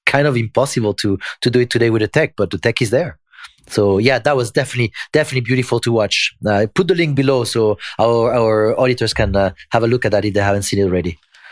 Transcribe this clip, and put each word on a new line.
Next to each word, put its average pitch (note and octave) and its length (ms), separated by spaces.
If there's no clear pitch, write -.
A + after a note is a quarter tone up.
kind C#3+ 220
of C#3 100
impossible A2+ 580
to, G2 220
to B2 80
do B2 100
it B2 100
today A#2 200
with A2 120
the G#2+ 60
tech, - 300
but G2 140
the G2 60
tech A2+ 240
is A2 80
there. C3 280
So G2+ 320
yeah, A#2+ 200
that C#3+ 160
was A#2+ 160
definitely, B2 400
definitely D3+ 280
beautiful A#2+ 400
to A#2 100
watch. G#2+ 420
Uh, G#2 260
put F#3 140
the F#3 80
link D#3+ 200
below C3+ 280
so A2 340
our, A#2 340
our A2 460
auditors B2 340
can, G#2 220
uh, G2 160
have A#2 120
a A#2 40
look A#2+ 180
at G#2 60
that G2+ 140
if G#2 80
they G2+ 80
haven't G2+ 220
seen G2+ 160
it G2 60
already. F2+ 340